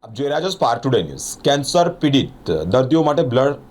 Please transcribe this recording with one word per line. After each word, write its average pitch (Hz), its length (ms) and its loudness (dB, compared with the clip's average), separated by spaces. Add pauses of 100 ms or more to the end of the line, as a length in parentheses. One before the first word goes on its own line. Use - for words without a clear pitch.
આપ 113 140 -18
જોઈ 139 120 -4
રહ્યા 156 140 -2
છો 190 80 -4
સ્પાર્ક 117 300 0
ટુડે 123 260 2
ન્યૂઝ. - 180 -12 (200)
કેન્સર 143 420 2 (120)
પીડિત - 480 0 (240)
દર્દીઓ 131 360 2
માટે 151 140 2 (100)
બ્લડ 135 200 2 (180)